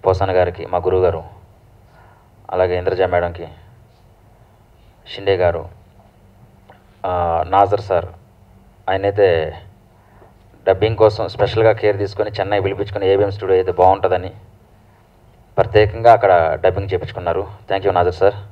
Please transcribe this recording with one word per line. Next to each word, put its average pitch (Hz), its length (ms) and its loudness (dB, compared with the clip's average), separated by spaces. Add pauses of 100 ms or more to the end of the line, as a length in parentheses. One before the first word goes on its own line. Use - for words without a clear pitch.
పోసాన 95 300 2
గారికి, 90 300 0
మా 90 120 -4
గురువు 92 240 0
గారు, 82 220 0 (1300)
అలాగే 90 280 0
ఇంద్రజ 90 240 -2
మేడంకి, 85 460 -2 (1700)
షిండే 98 220 -2
గారు, 85 320 -2 (1400)
ఆ, 85 420 -2
నాజర్ 101 320 2
సార్, 87 260 -2 (840)
ఆయనైతే 95 680 0 (1080)
డబ్బింగ్ 101 280 0
కోసం 107 320 2
స్పెషల్గా 107 440 0
care 104 260 0
తీసుకొని 101 320 -4
చెన్నై 101 300 -2
పిలిపించుకొని 98 460 -4
ఏబిఎం 98 240 2
స్టూడియో 95 280 0
అయితే 92 140 -2
బాగుంటుందని 92 600 2 (1200)
ప్రత్యేకంగా 107 560 4
అక్కడ 87 480 4
డబ్బింగ్ 98 320 0
చేపించుకున్నారు. 90 560 -6 (200)
Thank 95 160 -4
you, 95 100 0
నాజర్ 90 200 0
సార్. 101 200 2 (180)